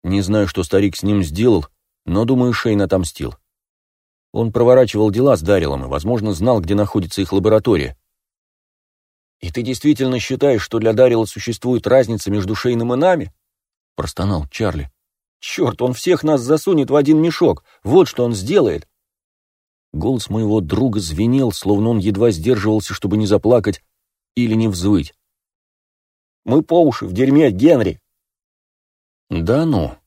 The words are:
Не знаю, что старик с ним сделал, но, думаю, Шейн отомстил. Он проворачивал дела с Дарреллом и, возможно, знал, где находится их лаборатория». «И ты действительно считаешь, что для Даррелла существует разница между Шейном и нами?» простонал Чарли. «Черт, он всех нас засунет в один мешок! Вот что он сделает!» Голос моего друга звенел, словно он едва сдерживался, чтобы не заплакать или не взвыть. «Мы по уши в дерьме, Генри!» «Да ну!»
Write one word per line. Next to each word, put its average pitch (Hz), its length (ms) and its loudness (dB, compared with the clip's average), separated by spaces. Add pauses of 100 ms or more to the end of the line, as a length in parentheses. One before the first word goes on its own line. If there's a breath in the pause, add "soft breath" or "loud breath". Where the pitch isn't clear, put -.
Не 98 180 -2
знаю, 101 260 0
что 90 160 -6
старик 95 340 0
с - 60 -12
ним 101 200 0
сделал, 87 440 0 (380)
но, 98 220 -2
думаю, 123 260 0
Шейн 104 300 -2
отомстил. 87 540 -4 (960)
Он 110 200 -4
проворачивал 120 580 4
дела 123 260 2
с 78 60 -6
Дарреллом 78 420 0
и, 64 40 -12
возможно, 104 440 -4
знал, 104 280 0
где 85 140 -4
находится 101 460 -2
их 95 120 -4
лаборатория». 98 640 0 (1400)
«И 85 100 -10
ты 123 120 -6
действительно 131 560 0
считаешь, 123 440 0
что - 160 -6
для 110 140 0
Даррелла 117 320 4
существует 117 600 -6
разница 113 440 2
между 101 240 -2
Шейном 120 380 -2
и 123 40 -2
нами?» 170 360 0 (640)
простонал 85 520 -6
Чарли. 80 420 -6 (500)
«Черт, - 400 -4
он 123 140 -2
всех 175 280 -2
нас 151 200 0
засунет 151 480 0
в 139 60 2
один 151 240 4
мешок! 160 440 0 (180)
Вот 151 240 4
что - 180 -4
он 120 100 -2
сделает!» 107 520 0 (1040)
Голос 107 360 -4
моего 107 320 0
друга 104 400 -2
звенел, 110 520 0
словно 104 360 0
он 117 100 0
едва 104 320 2
сдерживался, 107 640 -2
чтобы 101 220 -4
не 107 100 0
заплакать 104 560 0 (540)
или 117 180 0
не 113 140 2
взвыть. 90 460 0 (1300)
«Мы 147 180 2
по 170 200 2
уши 123 240 0
в 92 60 -8
дерьме, 135 380 4
Генри!» 110 500 2 (1300)
«Да 95 340 0
ну!» 101 320 0 (100)